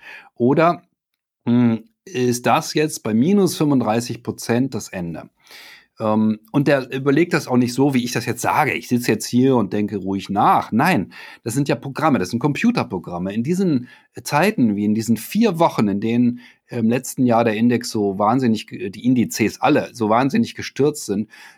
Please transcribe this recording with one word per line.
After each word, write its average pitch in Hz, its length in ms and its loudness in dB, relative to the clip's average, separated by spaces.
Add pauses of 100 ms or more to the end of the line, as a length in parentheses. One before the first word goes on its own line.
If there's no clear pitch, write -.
(360)
Oder, 147 460 2 (640)
hm, 117 380 2 (200)
ist 123 400 -2
das 139 280 0
jetzt 151 300 -2
bei 110 100 -2
minus 175 440 4
fünfunddreißig 120 680 0
Prozent 120 520 -2
das 104 140 -10
Ende?“ 85 400 -10 (720)
Ähm, 110 400 0 (120)
und 147 160 2
der 135 260 0
überlegt 143 400 0
das 160 140 -2
auch 127 100 0
nicht 123 160 2
so, 135 200 2
wie 120 100 2
ich 120 80 -4
das 120 140 -4
jetzt 117 160 -4
sage. 113 320 0
Ich - 160 -8
sitze 120 240 0
jetzt - 120 -4
hier 127 300 2
und 101 160 0
denke 104 260 -2
ruhig 95 320 -6
nach. 123 440 2
Nein, 127 400 2 (300)
das 110 100 -6
sind 143 160 -2
ja 147 60 2
Programme, 139 440 0
das 92 120 -4
sind 117 80 -2
Computerprogramme. 104 920 -4
In 113 100 -4
diesen 160 440 0 (360)
Zeiten, 143 520 2
wie 104 100 -2
in 107 100 2
diesen 113 220 0
vier 202 420 0
Wochen, 156 280 2
in 101 140 -2
denen 120 380 0 (280)
im 117 220 -2
letzten 131 380 -2
Jahr 117 160 4
der 110 120 2
Index 117 360 0
so 101 260 0
wahnsinnig 113 480 2
ge-, 104 240 -10
die 101 160 -8
Indizes 117 560 0
alle 135 320 2
so 110 160 -2
wahnsinnig 120 460 0
gestürzt 143 500 -4
sind, 104 240 -4 (280)